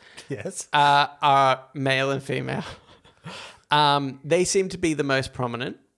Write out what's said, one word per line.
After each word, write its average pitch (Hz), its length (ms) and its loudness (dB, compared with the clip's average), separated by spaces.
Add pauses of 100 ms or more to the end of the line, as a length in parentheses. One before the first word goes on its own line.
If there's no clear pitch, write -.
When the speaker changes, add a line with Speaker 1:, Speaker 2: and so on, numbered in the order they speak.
(280)
Speaker 1:
Yes. - 440 -10
Speaker 2:
uh, 143 360 4 (120)
are 135 440 4 (100)
male 135 380 0
and 131 100 -4
female. 131 460 -6
<laughs> - 60 -16 (960)
Um, 143 520 2
they 170 220 2
seem 190 240 0
to 180 100 -10
be 170 160 0
the 147 80 -2
most 135 300 -2
prominent. 123 460 -6 (180)